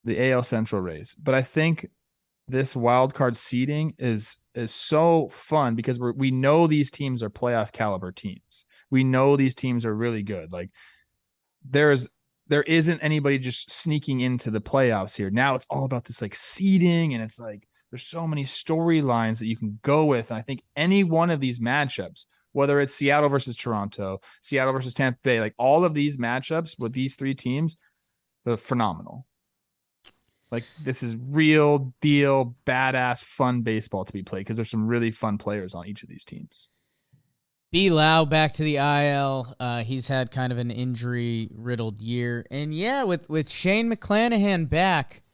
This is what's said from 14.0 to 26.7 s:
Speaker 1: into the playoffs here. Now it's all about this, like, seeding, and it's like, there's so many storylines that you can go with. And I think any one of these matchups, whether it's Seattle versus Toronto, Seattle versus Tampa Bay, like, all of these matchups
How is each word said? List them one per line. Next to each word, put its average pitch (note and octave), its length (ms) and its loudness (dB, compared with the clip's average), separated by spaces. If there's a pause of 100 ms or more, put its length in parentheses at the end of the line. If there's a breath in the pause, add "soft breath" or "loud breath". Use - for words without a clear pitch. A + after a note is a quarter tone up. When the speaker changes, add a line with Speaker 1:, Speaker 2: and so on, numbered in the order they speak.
Speaker 1:
into B2 320 -2
the G#2+ 100 -2
playoffs A#2 540 0
here. G2 160 -4
Now C3 240 2
it's A#2+ 160 -6
all C3+ 140 -2
about C3 220 -4
this, - 140 -12
like, G#2 140 -8
seeding, F3 800 2
and A2+ 80 -4
it's A2 160 -12
like, G#2+ 300 -14 (240)
there's B2 100 -14
so E3 240 -10
many D3 160 -4
storylines C3+ 960 0
that A2+ 80 -6
you A2+ 100 -2
can G#2+ 260 -6
go D3+ 240 4
with. B2 240 0
And A2 80 -6
I A2+ 40 -8
think C3+ 220 -10 (100)
any F#3 300 4
one E3 260 2
of D#3 80 0
these B2 220 -2
matchups, B2 640 -2 (260)
whether C#3+ 300 2
it's C#3 120 0
Seattle C#3+ 360 2
versus C3 260 -2
Toronto, G2+ 680 -6 (220 soft breath)
Seattle C3 300 0
versus B2+ 220 -6
Tampa C3 280 0
Bay, B2 160 2
like, A2 200 -2
all C#3+ 260 4
of D#3+ 100 0
these D3 220 0
matchups C3 600 -4